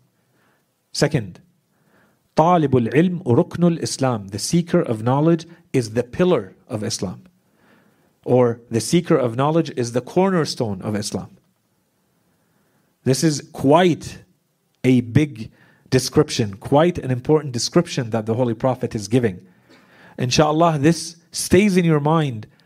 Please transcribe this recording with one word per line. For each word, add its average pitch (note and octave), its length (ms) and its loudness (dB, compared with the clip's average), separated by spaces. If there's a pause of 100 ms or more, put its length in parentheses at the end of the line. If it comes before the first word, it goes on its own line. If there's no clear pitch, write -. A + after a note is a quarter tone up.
(920)
Second, B2+ 480 -2 (960)
طالب D#3+ 340 4
العلم C3+ 520 2
ركن E3+ 560 0
الإسلام. B2 540 -4
The G2+ 80 -8
seeker E3+ 400 0
of G#2+ 240 -4
knowledge D#3 420 2 (260)
is A#2 180 -2
the A#2 120 -2
pillar C#3 540 -2 (100)
of G#2+ 160 -8
Islam. G#2 400 -8 (1040)
Or A#2+ 440 2
the A2+ 120 -2
seeker E3+ 360 0
of A#2+ 200 -2
knowledge D3 400 0
is A#2 160 -4
the A#2+ 80 -2
cornerstone D#3 840 -2
of G#2+ 140 -6
Islam. G2+ 400 -8 (1700)
This C3 180 0
is D3+ 300 -2
quite D#3 720 2 (580)
a B2+ 200 4
big A2+ 500 -2 (380)
description, B2 680 0
quite E3+ 420 2
an C3 120 -6
important D3 420 0
description A#2+ 580 -2
that A2 160 -4
the A2+ 80 -2
Holy A#2+ 200 0
Prophet B2 400 -4
is G2+ 140 -8
giving. A2+ 380 0 (720)
Inshallah, D#3 600 2
this D#3+ 380 0 (140)
stays F#3+ 460 2
in F3+ 80 2
your D#3 160 2
mind C#3+ 460 -2 (200)